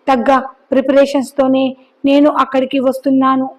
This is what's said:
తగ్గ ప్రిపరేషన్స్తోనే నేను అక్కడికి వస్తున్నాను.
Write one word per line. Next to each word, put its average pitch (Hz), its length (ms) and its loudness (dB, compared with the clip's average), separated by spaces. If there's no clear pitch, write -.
తగ్గ 262 280 2
ప్రిపరేషన్స్తోనే 269 1040 0
నేను 285 240 4
అక్కడికి 269 500 -2
వస్తున్నాను. 262 800 0